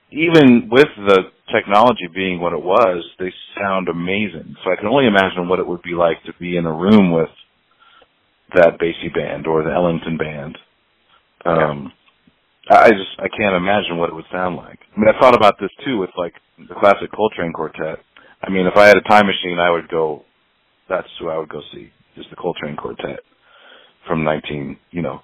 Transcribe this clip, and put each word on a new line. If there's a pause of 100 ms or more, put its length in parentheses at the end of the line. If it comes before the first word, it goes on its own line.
(120)
even
with (100)
the (360)
technology
being
what
it
was, (140)
they (260)
sound
amazing.
So
I
can
only
imagine
what
it
would
be
like
to
be
in
a
room
with (1200)
that
Basie
Band
or
the
Ellington
Band. (840)
Um, (800)
I, (100)
I
just,
I
can't
imagine
what
it
would
sound
like. (160)
I
mean,
I
thought
about
this, (140)
too,
with,
like, (240)
the
classic
Coltrane
Quartet. (420)
I
mean,
if
I
had
a
time
machine,
I
would
go, (640)
that's (120)
who
I
would
go (120)
see, (240)
is
the
Coltrane
Quartet (880)
from
nineteen, (140)
you
know,